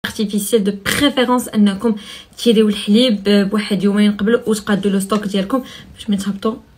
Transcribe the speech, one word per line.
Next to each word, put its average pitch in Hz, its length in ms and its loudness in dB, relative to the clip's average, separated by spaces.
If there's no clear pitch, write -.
ارتيفيسيال، 208 580 -2
دو 202 80 0
بريفيرونس 247 640 0
انكم 208 480 2
تيريو 220 300 4
الحليب 208 560 2
بواحد 202 600 0
يومين 208 280 4
قبل 220 340 0
وتقادوا 208 440 0
لو 196 100 0
ستوك 208 260 -2
ديالكم 196 360 -2
باش - 160 -10
ملي 196 80 0
تهبطوا 202 360 -4